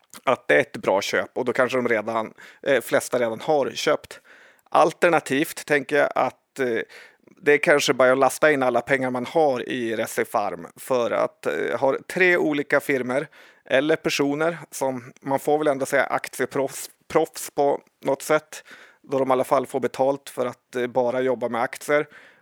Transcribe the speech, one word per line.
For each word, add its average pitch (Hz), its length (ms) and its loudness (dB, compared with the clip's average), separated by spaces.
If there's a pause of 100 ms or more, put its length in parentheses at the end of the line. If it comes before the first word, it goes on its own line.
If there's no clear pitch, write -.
(240)
att - 240 0
det 147 60 4
är 147 60 6
ett - 160 -6
bra 101 240 0
köp, - 380 -4
och 123 60 -4
då 123 80 0
kanske 127 260 0
de 120 100 -2
redan, 110 460 -2 (280)
eh, 135 180 2
flesta 127 380 -2
redan 113 220 -2
har 139 300 0
köpt. - 500 -4 (500)
Alternativt 156 960 2
tänker 147 300 0
jag 143 180 4
att, - 440 -2
eh, 120 220 0 (640)
det 147 100 4
är 147 60 6
kanske 147 360 2
bara 127 180 6
att 131 60 2
lasta 135 340 4
in 135 100 0
alla 120 180 2
pengar 131 300 0
man 123 160 -4
har 143 420 0
i 113 280 -4
Recipharm, 101 720 -4 (100)
för 120 340 -2
att, - 360 -2
eh, - 320 -2
har 135 200 0 (100)
tre 180 280 2
olika 147 440 0
firmor 131 460 -2 (380)
eller 147 320 2
personer 156 640 -2 (120)
som, 127 500 -6
man 139 180 -2
får 151 200 2
väl 151 80 -2
ändå 135 200 0
säga 131 180 2
aktieproffs, - 840 -4 (180)
proffs - 420 0
på 143 300 0 (240)
något 139 180 -2
sätt, - 420 -2 (380)
då 135 160 -2
de 131 120 2
i - 20 2
alla 127 120 2
fall 135 220 0
får 131 140 -6
betalt 135 480 -2
för 123 180 -6
att, - 300 -12
eh, 123 100 -2
bara 123 340 -2
jobba 123 280 -2
med 117 140 -2
aktier. 147 440 -2 (360)